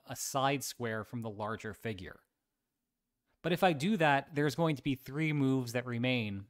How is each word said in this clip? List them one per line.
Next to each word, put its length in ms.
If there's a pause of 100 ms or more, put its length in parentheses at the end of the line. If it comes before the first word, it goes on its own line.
a 80
side 480
square 400
from 200
the 60
larger 440
figure. 460 (1200)
But 100
if 120
I 100
do 240
that, 380
there's 200
going 200
to 80
be 120
three 380
moves 400
that 120
remain 640